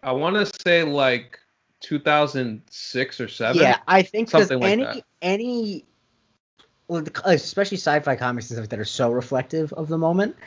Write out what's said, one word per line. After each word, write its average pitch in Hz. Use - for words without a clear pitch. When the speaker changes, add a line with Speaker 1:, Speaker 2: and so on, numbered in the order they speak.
Speaker 1:
I 131
wanna 175
say, 170
like, 135
two 151
thousand 143
six -
or 110
seven. 120
Speaker 2:
Yeah, 135
I 190
think 220
'cause 185
Speaker 1:
Something 131
like 196
Speaker 2:
any, 240
Speaker 1:
that. -
Speaker 2:
any, 214
well, 170
the, -
especially 196
sci-fi 147
comics 120
and 117
stuff 110
that 110
are 107
so 120
reflective 127
of 156
the 165
moment, 170